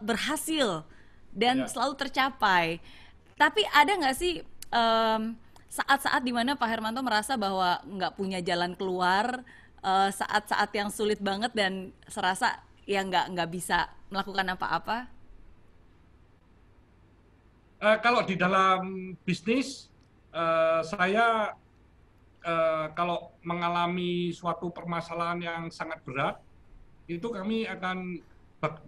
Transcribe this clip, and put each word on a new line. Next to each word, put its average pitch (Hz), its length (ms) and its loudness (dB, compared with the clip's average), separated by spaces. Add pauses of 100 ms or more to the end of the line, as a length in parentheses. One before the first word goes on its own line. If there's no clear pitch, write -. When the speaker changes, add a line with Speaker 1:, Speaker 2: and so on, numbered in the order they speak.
Speaker 1:
berhasil 233 800 -2 (520)
dan 247 320 0
Speaker 2:
Ya. - 40 -8
Speaker 1:
selalu 269 320 -2
tercapai. 196 800 2 (560)
Tapi 311 240 6 (120)
ada 294 240 8
nggak 269 200 2
sih, 349 240 -2 (300)
em, 226 500 2 (500)
saat-saat 277 520 2
di 247 120 -2
mana 240 240 2
Pak 226 100 0
Hermanto 226 320 -4
merasa 214 380 2
bahwa 190 480 2
nggak 180 320 -4
punya 190 240 -2
jalan 175 340 0
keluar, 190 640 0 (400)
eh, 190 320 4
saat-saat 208 600 0
yang 208 180 -2
sulit 208 300 0
banget 196 320 -2
dan 190 360 0 (160)
serasa 190 520 0 (260)
ya 196 200 0
nggak, 180 280 2
nggak 170 180 -2
bisa 175 380 0 (240)
melakukan 196 400 -2
apa-apa? - 540 -4 (2750)
Speaker 2:
Eh, 214 240 6
kalau 240 240 6
di 190 80 0
dalam 185 760 2 (120)
bisnis, 233 640 -2 (440)
eh, 165 520 2
saya, 208 640 2 (960)
eh, 160 400 2 (120)
kalau 170 480 -4
mengalami 175 880 0
suatu 170 400 -6
permasalahan 170 680 -6
yang 170 200 -6 (120)
sangat 160 340 -8
berat, 139 280 -2 (720)
itu 170 220 -6
kami 220 380 -4
akan 185 520 -6 (400)
bak-, 156 260 -4